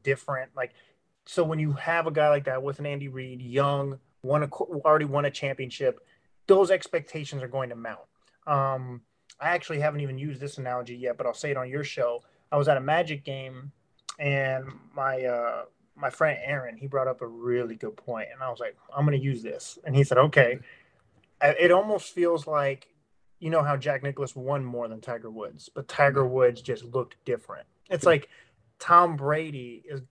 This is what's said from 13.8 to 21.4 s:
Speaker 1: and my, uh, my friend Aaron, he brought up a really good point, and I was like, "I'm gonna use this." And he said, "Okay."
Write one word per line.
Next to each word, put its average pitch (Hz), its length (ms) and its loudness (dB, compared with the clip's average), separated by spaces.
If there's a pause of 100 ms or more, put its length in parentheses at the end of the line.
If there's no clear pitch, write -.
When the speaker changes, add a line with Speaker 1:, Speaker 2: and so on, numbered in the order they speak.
Speaker 1:
and 135 480 0 (300)
my, 131 300 -2
uh, 120 400 -2 (300)
my 143 140 -4
friend 151 340 2
Aaron, 127 320 -4
he 135 120 -10
brought 135 200 0
up 127 140 -2
a 120 60 -8
really 117 480 -2
good 110 200 -10
point, 113 380 -8
and 131 80 -16
I 131 80 -4
was 117 100 -8
like, 113 160 -8 (160)
"I'm 143 140 0
gonna 143 120 2
use 127 260 -2
this." - 420 -12
And 135 100 -4
he 139 80 8
said, 131 140 4
"Okay." 131 400 6 (840)